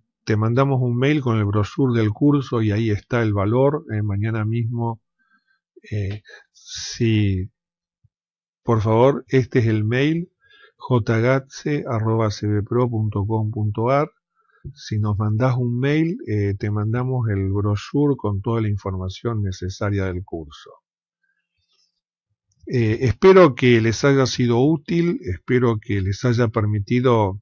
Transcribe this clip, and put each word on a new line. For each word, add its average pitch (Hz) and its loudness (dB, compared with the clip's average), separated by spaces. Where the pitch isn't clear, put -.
te 110 0
mandamos 127 2
un 120 0
mail 143 2
con 117 0
el 104 2
brochure 113 0
del 107 2
curso 139 0
y 107 2
ahí 110 0
está 117 -2
el 107 0
valor. 131 2
Eh, 107 -2
mañana 107 -2
mismo, 117 -4
eh, 104 -6
si, 104 -2
por 113 0
favor, 113 2
este 131 2
es 113 2
el 107 0
mail, 147 -2
j 113 0
gatze 135 -2
arroba 113 0
c 104 -4
b 104 0
pro 120 0
punto 107 -2
com 110 -2
punto 107 -2
a 143 2
r. 151 -4
Si - -6
nos 104 0
mandás 107 0
un 120 -2
mail, 156 0
eh, 101 -2
te 104 -4
mandamos 113 -2
el 98 -2
brochure 104 0
con 101 -4
toda 117 -2
la 110 0
información 98 -6
necesaria 98 -4
del 90 -6
curso. 80 -14
Eh, 117 0
espero 170 6
que 120 4
les 113 0
haya 135 4
sido 120 0
útil, 170 0
espero 117 0
que 101 -4
les 98 -4
haya 120 2
permitido 107 0